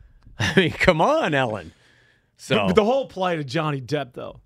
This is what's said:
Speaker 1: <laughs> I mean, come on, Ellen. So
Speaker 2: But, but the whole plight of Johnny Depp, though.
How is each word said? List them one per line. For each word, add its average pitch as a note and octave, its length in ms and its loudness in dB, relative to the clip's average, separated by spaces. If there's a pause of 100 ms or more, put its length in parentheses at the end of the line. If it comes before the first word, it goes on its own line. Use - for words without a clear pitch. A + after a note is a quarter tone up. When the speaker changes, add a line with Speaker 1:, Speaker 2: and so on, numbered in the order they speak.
Speaker 1:
<laughs> - 380 -20
I - 180 0
mean, E3+ 160 4
come E3 280 2
on, A#3 340 2
Ellen. G#2+ 380 -2 (640)
So - 200 -2
Speaker 2:
But, G2 120 2
but - 80 2
the G#3+ 80 6
whole B3+ 220 0
plight F3+ 320 -4
of D3 80 -6
Johnny D3 340 -4
Depp, C3 340 -6
though. - 320 -14